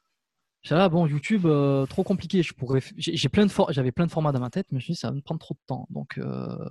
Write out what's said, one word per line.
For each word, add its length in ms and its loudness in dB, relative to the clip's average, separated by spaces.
J'étais 120 -2
là, 140 6
bon, 180 4
YouTube, 400 0
euh, 400 4
trop 160 -2
compliqué. 400 0
Je 120 -4
pourrais 260 -2
f-, 160 -8
j'ai, 200 -2
j'ai 120 0
plein 180 4
de 60 0
for-, 200 2
j'avais 200 0
plein 140 2
de 40 -2
formats 220 0
dans 80 0
ma 100 -4
tête, 220 -4
mais 80 -2
je 40 -8
me 20 -20
suis 80 -4
dit, 40 -8
ça 120 -4
va 40 -4
me 60 -4
prendre 180 -6
trop 160 -10
de 120 -20
temps. 240 -6
Donc, 280 -10
euh... 300 -6